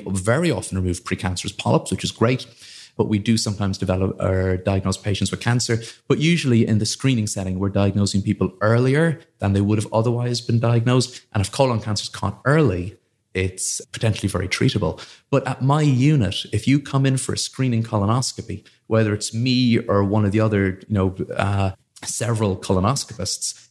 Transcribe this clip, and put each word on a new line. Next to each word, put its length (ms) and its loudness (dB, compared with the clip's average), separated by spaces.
very 460 0
often 260 -4
remove 260 -2
precancerous 540 -4
polyps, 340 0
which 120 -2
is 80 -4
great, 340 0
but 100 0
we 120 0
do 200 2
sometimes 420 -2
develop 420 0
or 360 0
diagnose 400 0
patients 340 -2
with 80 -8
cancer. 420 0
But 120 0
usually 480 2
in 100 2
the 80 0
screening 400 0
setting, 320 -4
we're 120 -2
diagnosing 520 2
people 400 0
earlier 580 2
than 140 0
they 80 2
would 180 2
have 120 -6
otherwise 500 0
been 180 2
diagnosed. 600 2
And 100 0
if 100 -4
colon 280 2
cancer 240 -4
is 60 -10
caught 360 -6
early, 520 2
it's 480 -4
potentially 340 -2
very 200 -2
treatable. 540 -2
But 160 2
at 160 -4
my 180 2
unit, 720 2
if 160 -2
you 120 4
come 280 0
in 100 2
for 160 -4
a 40 -4
screening 440 -2
colonoscopy, 840 -2
whether 260 2
it's 220 -4
me 460 2
or 240 2
one 200 2
of 80 2
the 100 2
other, 460 2
you 60 -4
know, 220 2
uh, 360 0
several 540 -2
colonoscopists, 1120 -4